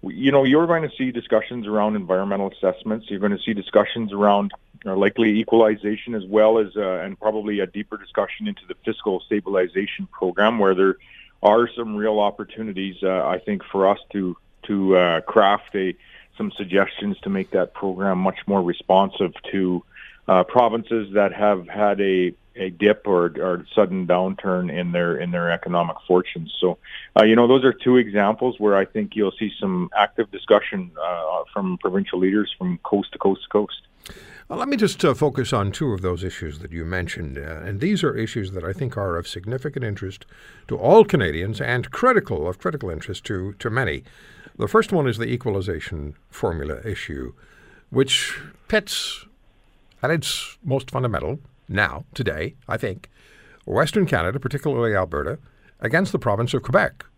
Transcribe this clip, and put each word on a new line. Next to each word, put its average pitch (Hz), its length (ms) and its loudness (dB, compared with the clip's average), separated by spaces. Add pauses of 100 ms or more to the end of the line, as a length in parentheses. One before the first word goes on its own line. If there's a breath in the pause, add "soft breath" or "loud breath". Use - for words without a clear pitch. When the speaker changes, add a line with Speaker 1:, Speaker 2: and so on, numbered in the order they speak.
Speaker 1:
you 123 280 0
know, 139 140 6
you're 151 240 6
going 165 200 2
to - 80 -12
see 131 140 -2
discussions 117 560 -2
around 107 300 2
environmental 98 560 0
assessments. 107 580 -4
You're 101 80 -6
gonna 101 260 0
see 113 80 -2
discussions 104 600 0
around, 101 400 2 (320)
uh, 95 100 -4
likely 107 460 4
equalization, 110 720 2
as 101 100 -6
well 107 340 4
as, 98 180 -2
uh, 92 260 -2
and 98 160 -10
probably 107 400 -2
a 95 80 -2
deeper 104 300 -10
discussion 101 500 -4
into 101 220 -6
the 90 160 -10
fiscal 104 420 -4
stabilization 95 840 -2
program, 101 480 2
where 95 160 4
there 95 220 2 (440 loud breath)
are 113 340 6
some 113 180 -8
real 107 240 0
opportunities, 101 840 -4
uh, 92 240 0
I 90 120 -2
think, 101 260 -4
for 98 240 2
us 98 100 2 (140)
to, 92 240 -4 (280)
to, 95 320 4
uh, 87 240 4
craft 101 560 2
a, 92 180 -2 (440 loud breath)
some 107 140 -6
suggestions 98 680 -2
to 101 100 -6
make 95 200 -2
that 92 240 0
program 95 440 -2
much 95 280 0
more 98 160 2
responsive 92 680 2 (200)
to 90 320 0 (440 loud breath)
uh, 92 160 6
provinces 113 680 0
that 101 180 4
have 98 360 2
had 101 320 0
a, 92 340 2 (220)
a 95 140 -6
dip 101 360 2
or, 90 200 4 (140)
or 90 340 -4
sudden 92 320 2
downturn 90 680 0
in 87 200 -4
their, 87 240 0
in 87 140 -6
their 85 200 -2
economic 85 460 -2 (100)
fortunes. 90 540 0
So, 90 180 0 (400 loud breath)
uh, 107 60 8
you 110 120 8
know, 120 100 6
those 127 180 6
are 131 80 6
two 123 240 4
examples 110 640 2
where 104 180 4
I 98 80 4
think 104 300 -6
you'll 101 240 0
see 104 220 -4
some 90 360 -2
active 104 340 0
discussion, 98 600 0 (120)
uh, 85 400 -4 (100)
from 95 260 -2
provincial 95 400 -2
leaders 95 380 0
from 90 220 -4
coast - 340 -2
to - 60 -14
coast 98 240 0
to - 60 -18
coast. - 340 -2 (640 loud breath)
Speaker 2:
Well, - 100 -8
let 247 100 -4
me 277 80 -2
just, 208 280 0
uh, 147 80 4
focus 131 400 0
on 98 200 0
two 139 200 -2
of 92 100 -4
those 90 200 -4
issues 80 380 -10
that 85 100 -14
you 82 140 -8
mentioned, 85 520 -6
uh, 78 280 -12
and 95 160 -8
these 185 240 0
are 131 100 0
issues 110 380 -6
that 90 120 -8
I 92 80 -6
think 123 240 -6
are 95 200 -4
of 87 100 -6
significant 127 580 -8
interest 98 400 -8 (440 loud breath)
to - 100 -6
all 165 260 8
Canadians 101 560 -2
and 123 300 -2
critical, 113 580 0
of 92 100 -6
critical 151 300 -6
interest 85 360 -10
to, 98 300 -6
to - 160 -6
many. 101 340 -4 (520 loud breath)
The - 120 -4
first 220 240 2
one 151 160 2
is 107 100 -2
the 117 80 -4
equalization 95 880 -6 (160)
formula 76 540 -6
issue, 69 500 -10 (560 soft breath)
which - 500 0 (280)
pits - 580 -4 (760)
at 131 100 -2
its - 540 -4
most 131 260 -2
fundamental 113 500 -4 (280)
now, 85 360 -2 (100)
today, 78 400 -6 (140)
I - 80 -4
think, - 340 -8 (540 soft breath)
Western 151 420 0
Canada, 101 320 -2
particularly 120 560 -2
Alberta, 85 460 -2 (400 soft breath)
against 147 320 0
the - 80 -2
province 113 340 0
of 123 80 0
Quebec. - 420 0 (120)